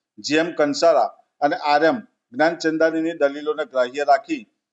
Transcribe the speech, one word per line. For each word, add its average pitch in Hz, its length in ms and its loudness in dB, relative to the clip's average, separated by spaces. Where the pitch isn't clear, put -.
જી 117 160 -4
એમ 160 180 0
કંસારા 147 580 2
અને 151 160 0
આર 147 280 2
એમ 143 140 2
જ્ઞાનચંદાનીની 160 800 0
દલીલોને 147 520 -2
ગ્રાહ્ય 131 400 -4
રાખી 139 420 0